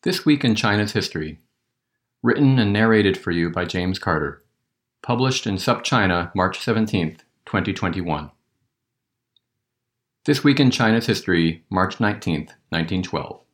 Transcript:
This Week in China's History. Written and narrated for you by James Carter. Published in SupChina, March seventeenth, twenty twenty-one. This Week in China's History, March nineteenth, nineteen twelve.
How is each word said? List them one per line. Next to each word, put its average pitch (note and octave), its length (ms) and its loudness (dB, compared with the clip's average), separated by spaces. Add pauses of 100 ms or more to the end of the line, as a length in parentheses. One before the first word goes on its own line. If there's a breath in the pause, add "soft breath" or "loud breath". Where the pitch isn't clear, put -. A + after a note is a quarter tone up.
This - 220 -4
Week D3 180 4
in A2+ 120 2
China's G#2 380 0
History. D#2+ 440 -4 (840)
Written C3 340 4
and G#2 160 2
narrated G#2+ 440 4
for - 120 -8
you E2+ 220 0
by F2 140 -4
James F#2 340 -4
Carter. D2+ 440 -4 (600)
Published B2+ 420 -2
in G2 120 -2
SupChina, F#2 760 0
March F#2 260 -2
seventeenth, G#2 640 -2 (220)
twenty F#2+ 260 -2
twenty-one. E2 600 -4 (1900)
This C#3+ 180 0
Week C#3+ 160 4
in B2+ 120 6
China's A2+ 340 2
History, E2+ 640 0
March F#2+ 300 -2
nineteenth, G#2 520 -2 (200)
nineteen E2+ 320 -2
twelve. - 380 -8 (120)